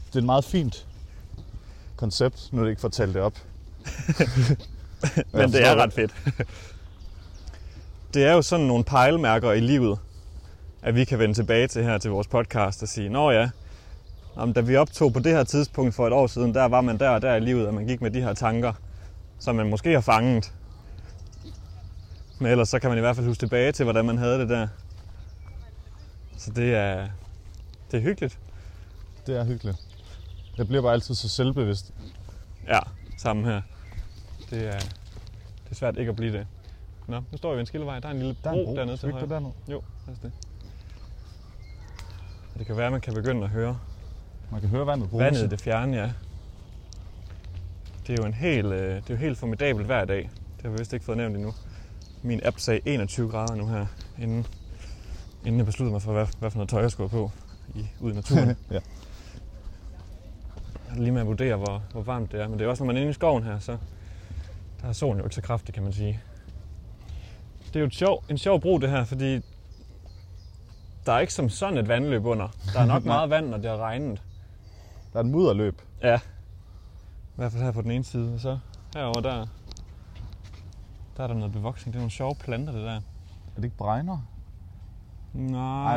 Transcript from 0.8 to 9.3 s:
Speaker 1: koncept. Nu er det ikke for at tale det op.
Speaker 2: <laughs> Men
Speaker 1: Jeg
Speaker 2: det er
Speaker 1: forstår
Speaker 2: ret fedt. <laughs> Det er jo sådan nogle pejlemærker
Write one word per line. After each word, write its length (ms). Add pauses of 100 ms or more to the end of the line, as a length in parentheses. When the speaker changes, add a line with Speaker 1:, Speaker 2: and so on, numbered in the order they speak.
Speaker 1:
koncept. 560
Nu 80
er 40
det 60
ikke 100
for 80
at 40
tale 220
det 80
op. 160
Speaker 2:
<laughs> 40 (1900)
Men 80
Speaker 1:
Jeg 80
Speaker 2:
det 180
er 0
Speaker 1:
forstår 160
Speaker 2:
ret 100
fedt. 220 (100)
<laughs> 240 (1700)
Det 100
er 80
jo 100
sådan 240
nogle 180
pejlemærker 680